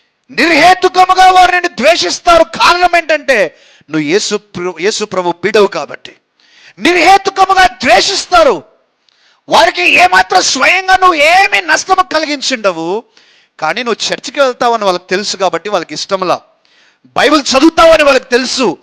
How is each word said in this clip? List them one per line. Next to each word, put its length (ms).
నిర్హేతుకముగా 1000
వారు 200
నిన్ను 180
ద్వేషిస్తారు. 760
కారణం 520
ఏంటంటే, 640
నువ్వు 180
యేసు 280
ప్ర-, 440
యేసు 240
ప్రభు 280
బిడ్డవు 340
కాబట్టి. 500
నిర్హేతుకముగా 880
ద్వేషిస్తారు. 960
వారికి 340
ఏమాత్రం 600
స్వయంగా 540
నువ్వు 180
ఏమీ 460
నష్టము 420
కలిగించుండవు, 1040
కానీ 220
నువ్వు 300
చర్చికి 280
వెళ్తావని 440
వాళ్ళకి 260
తెలుసు 260
కాబట్టి 320
వాళ్ళకి 260
ఇష్టంలా, 460
బైబిల్ 360
చదువుతావని 600
వాళ్ళకి 220
తెలుసు 580